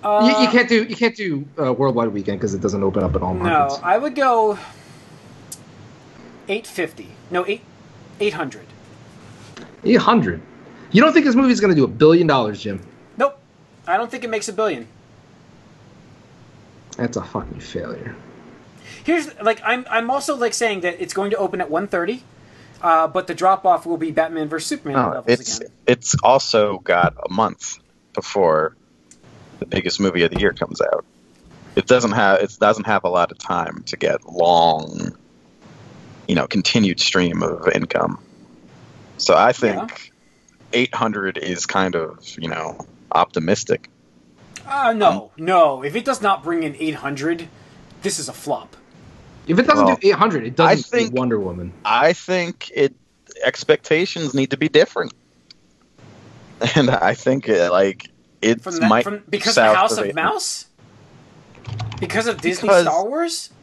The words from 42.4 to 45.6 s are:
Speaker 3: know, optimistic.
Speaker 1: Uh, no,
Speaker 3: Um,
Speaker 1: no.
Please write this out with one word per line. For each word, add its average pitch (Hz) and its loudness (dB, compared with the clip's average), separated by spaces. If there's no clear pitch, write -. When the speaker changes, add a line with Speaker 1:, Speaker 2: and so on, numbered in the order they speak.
Speaker 3:
know, 80 -8
optimistic. - -2
Speaker 1:
Uh, 269 -2
no, 202 4
Speaker 3:
Um, 156 -10
Speaker 1:
no. 160 4